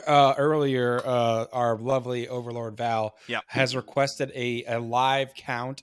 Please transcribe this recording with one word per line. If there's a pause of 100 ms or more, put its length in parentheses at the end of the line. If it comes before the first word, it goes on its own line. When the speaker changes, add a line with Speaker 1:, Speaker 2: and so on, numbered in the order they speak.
Speaker 1:
uh,
earlier,
uh,
our
lovely
Overlord
Val (120)
Speaker 2:
Yeah.
Speaker 1:
has
requested
a,
a
live
count